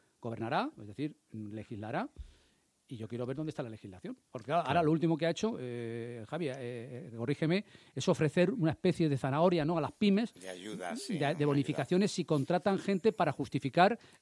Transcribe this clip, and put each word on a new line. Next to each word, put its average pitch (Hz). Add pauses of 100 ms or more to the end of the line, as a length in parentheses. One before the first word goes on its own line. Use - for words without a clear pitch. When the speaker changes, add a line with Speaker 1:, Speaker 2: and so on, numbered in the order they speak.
(200)
Speaker 1:
gobernará, 120
es 104
decir, 139 (140)
legislará. 110 (760)
Y 127
yo 110
quiero 120
ver 131
dónde 156
está 147
la 117
legislación. 110 (120)
Porque, 120
claro, 160
ahora 135
Speaker 2:
Claro. 165
Speaker 1:
lo 151
último 165
que 147
ha 165
hecho, 220
eh, 120
Javi, 160
eh, 127
eh, 123
corrígeme, 151 (300)
es 135
ofrecer 175
una 165
especie 170
de 139
zanahoria, 151
¿no? 165
A -
las 143
pymes 208
Speaker 3:
De -
ayuda, 180
sí, -
Speaker 1:
de, 143
Speaker 3:
¿no? -
Speaker 1:
de 147
bonificaciones 147
si -
contratan 175
gente 196
para 170
justificar 165 (240)